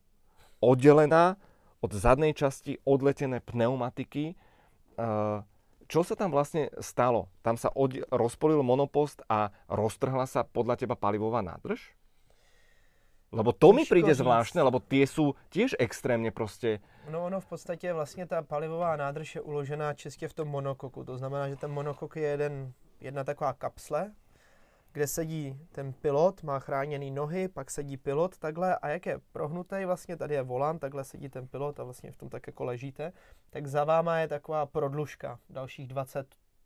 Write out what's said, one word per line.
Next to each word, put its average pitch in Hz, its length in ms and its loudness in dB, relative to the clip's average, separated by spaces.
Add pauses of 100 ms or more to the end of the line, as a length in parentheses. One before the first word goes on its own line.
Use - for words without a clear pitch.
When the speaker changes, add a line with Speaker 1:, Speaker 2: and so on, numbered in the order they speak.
(600)
Speaker 1:
oddelená 151 800 8 (400)
od 95 160 -2
zadnej 135 400 4
časti, 139 480 -2
odletené 135 560 2
pneumatiky. 127 960 -4 (640)
Eh, 107 400 -2 (480)
čo 165 160 2
sa - 80 -6
tam 208 160 -2
vlastne 143 480 0
stalo? 117 480 0 (160)
Tam 117 160 0
sa - 160 -2
oddi-, 135 400 0
rozpolil 139 480 2
monopost 139 680 0
a 107 200 0 (160)
roztrhla 127 640 -2
sa 120 160 -2
podľa 113 320 -2
teba 110 160 -4
palivová 107 480 0
nádrž? - 560 -8 (1400)
Lebo 113 160 2
to 180 220 10
mi 302 100 4
Speaker 2:
Těžko - 80 0
Speaker 1:
príde 165 220 6
Speaker 2:
říct. 127 100 0
Speaker 1:
zvláštne, 120 400 4
lebo 127 160 4
tie 139 240 4
sú 143 320 2 (160)
tiež 233 240 0
extrémne 117 560 0
proste 110 480 -2 (320)
Speaker 2:
No, 175 140 -4
ono 185 160 -6
v - 40 -14
podstatě 175 480 -8
vlastně 165 340 -6
ta 165 140 -2
palivová 160 540 -4
nádrž 147 400 -6
je 156 60 -8
uložená 147 520 -4
čistě 151 340 -12
v - 60 -14
tom 156 140 -6
monokoku. 139 560 -8
To 127 140 -10
znamená, 139 320 -4
že 139 60 -8
ten 147 160 -8
monokok 147 440 -8
je 156 80 -6
jeden, 143 500 -4 (280)
jedna 135 220 -8
taková 143 300 -4
kapsle, 151 580 -6 (800)
kde 143 160 -4
sedí 156 520 -6 (120)
ten 139 220 -10
pilot, 160 500 2
má 139 160 -4
chráněný 139 520 -6
nohy, 151 360 -4
pak 139 240 -12
sedí 139 260 -8
pilot 156 400 -2
takhle 170 400 -2
a 147 120 -6
jak 170 160 -6
je 139 140 -4 (120)
prohnutý, 175 540 -6
vlastně 180 320 -6
tady 147 180 -4
je 135 60 0
volant, 135 380 -2
takhle 139 240 -8
sedí 139 260 -14
ten 131 180 -12
pilot 143 320 -8
a - 40 -8
vlastně 127 280 -16
v - 60 -20
tom 135 120 -16
tak - 180 -14
jako 135 160 -12
ležíte, 135 500 -8 (360)
tak 147 180 -10
za 147 160 0
váma 165 340 2
je 160 100 0
taková 151 380 -4
prodlužka 139 720 -6 (100)
dalších 131 380 -12
dvacet, 135 400 -8 (380)